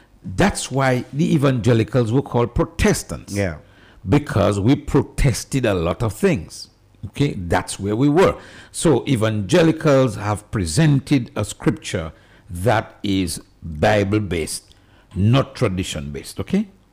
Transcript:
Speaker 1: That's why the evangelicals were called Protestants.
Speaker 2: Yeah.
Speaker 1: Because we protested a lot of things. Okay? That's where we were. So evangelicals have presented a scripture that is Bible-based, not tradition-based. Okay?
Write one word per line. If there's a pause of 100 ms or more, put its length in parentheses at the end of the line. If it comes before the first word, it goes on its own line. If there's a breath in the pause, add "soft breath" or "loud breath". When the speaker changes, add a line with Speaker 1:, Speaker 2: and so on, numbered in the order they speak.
(240 soft breath)
Speaker 1:
That's
why
the
evangelicals
were
called
Protestants.
Speaker 2:
Yeah. (500 soft breath)
Speaker 1:
Because
we
protested
a
lot
of
things. (380)
Okay?
That's
where
we
were. (340 loud breath)
So
evangelicals
have
presented
a
scripture (360 soft breath)
that
is (220)
Bible-based, (400 soft breath)
not
tradition-based.
Okay? (260)